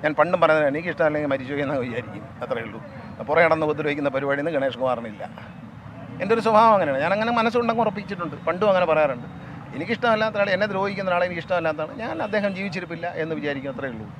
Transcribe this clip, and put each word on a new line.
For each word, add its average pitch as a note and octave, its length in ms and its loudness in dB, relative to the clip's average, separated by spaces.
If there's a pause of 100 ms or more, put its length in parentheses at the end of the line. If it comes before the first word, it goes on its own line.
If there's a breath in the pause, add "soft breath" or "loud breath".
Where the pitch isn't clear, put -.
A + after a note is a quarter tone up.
ഞാൻ D3+ 160 4
പണ്ടും F3 240 6
പറഞ്ഞത്, D#3 280 6
എനിക്ക് E3 220 -2
ഇഷ്ടമല്ലെങ്കിൽ D3+ 380 2
മരിച്ചു C3+ 220 -2 (100)
എന്നാ C#3 220 -2
വിചാരിക്കും, A#2+ 380 -8 (200)
അത്രയേ B2 240 -4
ഉള്ളൂ. A2 120 -12 (500 loud breath)
പുറകെ E3+ 180 8
നടന്ന് D#3+ 220 4
ഉപദ്രവിക്കുന്ന D3 460 0
പരിപാടിയൊന്നും C#3+ 420 0
ഗണേഷ് C3 240 -2
കുമാറിനില്ല. A#2 420 -2 (960)
എൻ്റെ F#3+ 140 2
ഒരു A3+ 120 0
സ്വഭാവം A3+ 280 8
അങ്ങനെയാണ്. C#3+ 300 2
ഞാൻ F3 120 2
അങ്ങനെ A3+ 220 0
മനസ്സുണ്ടെങ്കിൽ A#3 460 2
ഉറപ്പിച്ചിട്ടുണ്ട്, F#3+ 500 -6 (140)
പണ്ടും F3+ 220 2
അങ്ങനെ F3+ 200 4
പറയാറുണ്ട്. C#3+ 360 2 (500 loud breath)
എനിക്കിഷ്ടമല്ലാത്ത A3 680 0
ആൾ, G3+ 140 0
എന്നെ G#3 160 2
ദ്രോഹിക്കുന്ന F#3+ 400 0
ഒരാളെ F3 160 4
എനിക്ക് E3+ 160 -6
ഇഷ്ടമല്ലാത്തതാണ്, D#3+ 580 -2
ഞാൻ A3+ 120 -6 (120)
അദ്ദേഹം G3+ 320 0
ജീവിച്ചിരിപ്പില്ല F3 480 -6 (160)
എന്ന് D#3+ 160 -4
വിചാരിക്കും, C#3 360 -4
അത്രയേ C3+ 200 -6
ഉള്ളൂ. G#2+ 120 -10 (120)